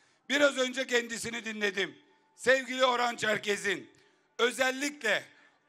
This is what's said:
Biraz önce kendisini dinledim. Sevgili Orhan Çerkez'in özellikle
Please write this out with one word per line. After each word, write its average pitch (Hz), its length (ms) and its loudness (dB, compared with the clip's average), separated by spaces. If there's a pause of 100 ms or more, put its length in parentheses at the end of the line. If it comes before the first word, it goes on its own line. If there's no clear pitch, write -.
(300)
Biraz 277 280 4
önce 262 300 -2
kendisini 233 580 -4
dinledim. 202 520 -4 (380)
Sevgili 254 500 2
Orhan 240 300 2
Çerkez'in 202 760 -2 (460)
özellikle 254 840 0 (460)